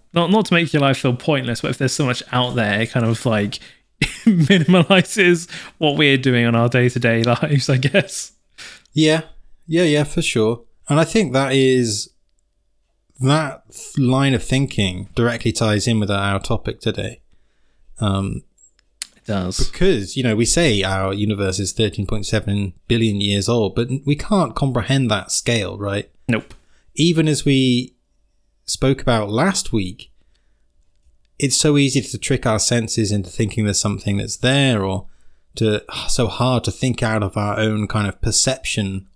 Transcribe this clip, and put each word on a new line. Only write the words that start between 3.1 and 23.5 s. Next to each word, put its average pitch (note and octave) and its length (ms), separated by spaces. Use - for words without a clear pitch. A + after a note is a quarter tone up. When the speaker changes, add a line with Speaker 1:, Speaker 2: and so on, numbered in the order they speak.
Speaker 1:
like, G#2 320
<laughs> - 200
minimalizes F3+ 1300
what D3 180
we're C#3+ 220
doing B2 280
on A#2 80
our A#2 140
day-to-day B2 560
<laughs> A#2+ 180
lives, D3 260
I C3 100
guess. - 540
Speaker 2:
Yeah. D#3 300
Yeah, D#3+ 180
yeah, D3 200
for - 180
sure. A2+ 400
And C#3+ 120
I E3 40
think D#3+ 280
that C3+ 200
is, B2+ 580
that C#3+ 520
th-, - 260
line C3+ 360
of A2+ 100
thinking G2+ 720
directly A#2 340
ties G#2+ 380
in A2+ 100
with G#2 140
our G2 260
topic - 420
today. - 420
Um, G2 460
Speaker 1:
It - 80
does. F#2+ 460
Speaker 2:
Because, D3 460
you C3+ 60
know, B2 140
we A#2 80
say A#2 380
our F#2+ 320
universe G2+ 460
is F#2+ 120
thirteen G#2 340
point - 200
seven G2+ 480
billion A2+ 320
years G2+ 280
old, A2+ 280